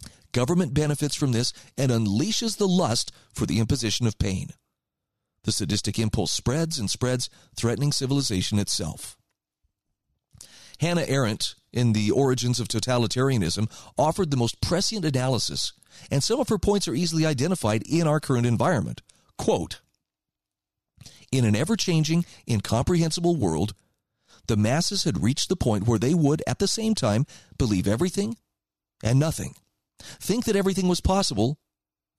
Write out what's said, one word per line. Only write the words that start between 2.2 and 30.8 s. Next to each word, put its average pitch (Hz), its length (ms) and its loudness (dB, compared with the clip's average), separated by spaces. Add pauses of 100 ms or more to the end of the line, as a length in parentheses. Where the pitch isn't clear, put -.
the 202 120 2
lust 175 440 0 (200)
for - 140 -2
the 90 120 0
imposition 113 480 0
of 107 120 -2
pain. 98 320 -2 (920)
The 110 80 -2
sadistic 104 460 -2
impulse 107 320 0
spreads 160 480 -2
and 190 120 -4
spreads, 127 380 -2 (280)
threatening 120 360 0
civilization 123 680 -2
itself. - 580 -6 (1600)
Hannah 170 280 0
Arendt, 113 460 0 (180)
in 117 200 2
The 104 180 2
Origins 123 500 2
of 110 80 -6
Totalitarianism, 117 1000 0 (260)
offered 160 340 0
the 143 60 0
most 117 240 -2
prescient 190 440 -2
analysis, 127 680 -2 (380)
and 139 120 0
some 247 180 0
of 254 80 -2
her 214 100 2
points 202 300 2
are 123 60 -4
easily 160 300 0
identified 135 580 0
in 165 240 0
our 151 140 2
current 120 260 2
environment. 117 560 0 (360)
Quote, - 420 -2 (1500)
"In 131 140 2
an 107 120 4
ever-changing, 165 680 0 (240)
incomprehensible 165 880 0
world, 92 380 0 (760)
the 117 80 2
masses 139 480 0
had 92 180 0
reached 120 260 0
the 190 80 0
point 107 300 0
where 117 120 4
they 127 160 2
would, 156 320 2
at - 120 -2
the 196 100 0
same 220 260 0
time, 117 320 2 (320)
believe 104 280 2
everything 185 500 0 (640)
and 120 160 2
nothing, - 360 -2 (440)
think - 460 -4
that 208 120 2
everything 190 320 0